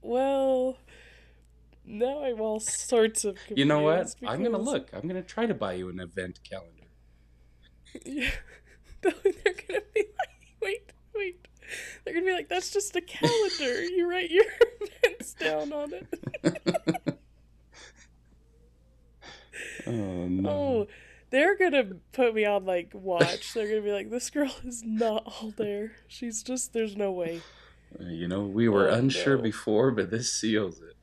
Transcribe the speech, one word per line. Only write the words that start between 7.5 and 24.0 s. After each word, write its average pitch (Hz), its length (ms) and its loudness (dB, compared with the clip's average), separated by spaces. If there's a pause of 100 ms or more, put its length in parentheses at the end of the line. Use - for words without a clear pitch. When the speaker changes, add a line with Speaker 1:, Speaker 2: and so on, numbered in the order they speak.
Speaker 1:
Yeah. 262 240 -4 (360)
<laughs> - 360 -20
They're - 100 2
gonna - 720 0 (100)
be 415 120 2
like, - 260 -8 (320)
"Wait, 415 300 -6 (220)
wait." 392 340 -8 (560)
They're - 100 -8
gonna 349 120 2
be 381 60 2
like, 349 160 -4
"That's 359 220 -2
just 403 240 -2
a 359 60 0
calendar. 349 840 0
You 349 240 0
write 349 220 -2
your 370 140 8 (260)
<laughs> - 100 -16 (220)
events - 320 0
down 311 380 -2
on 294 200 -6
it." - 1300 -4
<laughs> - 0 - (2750)
Speaker 2:
Oh, 95 420 -2
no. 92 220 2
Speaker 1:
Oh, 277 360 2 (440)
they're 330 260 4
gonna 294 280 4 (280)
put 240 220 4
me 214 100 2
on, 202 200 2
like, 180 300 -2
watch. 185 580 0
They're 214 160 -2
gonna 214 140 0
be 208 100 -2
like, 202 180 -4